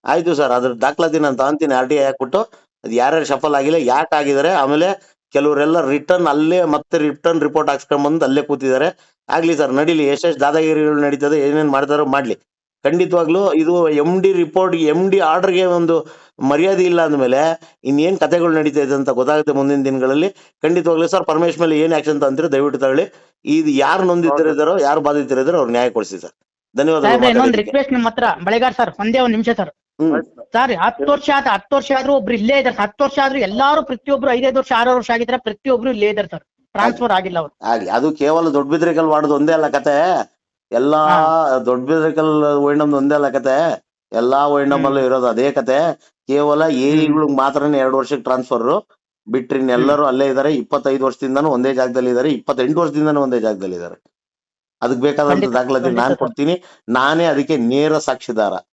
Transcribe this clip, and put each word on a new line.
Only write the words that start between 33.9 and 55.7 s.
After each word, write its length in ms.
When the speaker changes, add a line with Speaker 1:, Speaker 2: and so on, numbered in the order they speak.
Speaker 2:
ಐದೈದು 280
ವರ್ಷ, 180
ಆರೂರು 200
ವರ್ಷ 140
ಆಗಿದ್ರೆ 280
ಪ್ರತಿಯೊಬ್ರು 520
ಇಲ್ಲೇ 200
ಇದ್ದಾರೆ 180
ಸರ್, 140
ಟ್ರಾನ್ಸ್‌ಫರ್ 400
ಆಗಿಲ್ಲ 260
ಅವ್ರು. 240
Speaker 1:
ಆಗ್ಲಿ, 280
ಅದು 220
ಕೇವಲ 400
ದೊಡ್ಡ 180
ಬಿದ್ರಿಕಲ್ 360
ವಾರ್ಡ್ 220
ಒಂದೇ 240
ಅಲ್ಲ 160
ಕತೆ, 300
ಎಲ್ಲಾ 340
Speaker 2:
ಹಾ. 520
Speaker 1:
ದೊಡ್ಡ 300
ಬಿದ್ರಿಕಲ್ 560
ವೈಂಡಮ್ 300
ಒಂದೇ 200
ಅಲ್ಲ 140
ಕತೆ, 560
ಎಲ್ಲಾ 340
ವೈಂಡಮ್ 400
ಅಲ್ಲೂ 120
Speaker 2:
ಹ್ಮ್. 80
Speaker 1:
ಇರೋದು 200
ಅದೇ 260
ಕತೆ. 260
ಕೇವಲ 360
Speaker 2:
ಹ್ಮ್. 80
Speaker 1:
ಎ 180
ಇ 160
ಗಳಿಗೆ 300
ಮಾತ್ರನೇ 420
ಎರಡು 180
ವರ್ಷಕ್ಕೆ 260
ಟ್ರಾನ್ಸ್‌ಫರ್, 640
ಬಿಟ್ರೆ 300
ಇನ್ 120
Speaker 2:
ಹ್ಮ್. 100
Speaker 1:
ಎಲ್ಲರೂ 240
ಅಲ್ಲೇ 240
ಇದ್ದಾರೆ. 260
ಇಪ್ಪತ್ತೈದು 500
ವರ್ಷದಿಂದನೂ 460
ಒಂದೇ 240
ಜಾಗದಲ್ಲಿ 360
ಇದ್ದಾರೆ, 200
ಇಪ್ಪತ್ತೆಂಟು 500
ವರ್ಷದಿಂದನೂ 420
ಒಂದೇ 180
ಜಾಗದಲ್ಲಿ 360
ಇದ್ದಾರೆ. 180
ಅದಕ್ಕೆ 180
ಬೇಕಾದಂತ 320
Speaker 2:
ಖಂಡಿತ, 180
Speaker 1:
ದಾಖಲಾತಿ 340